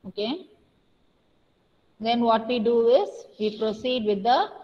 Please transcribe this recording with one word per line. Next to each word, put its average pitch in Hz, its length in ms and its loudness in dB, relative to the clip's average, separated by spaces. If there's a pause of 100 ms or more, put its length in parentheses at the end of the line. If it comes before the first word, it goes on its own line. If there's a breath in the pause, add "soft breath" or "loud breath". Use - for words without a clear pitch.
Okay. 226 400 -8 (1500)
Then 233 220 0
what 226 260 2
we 247 120 0
do 233 300 2
is 392 200 4 (300)
we 214 180 -4
proceed 220 480 -4
with 202 160 0
the 277 280 2 (140)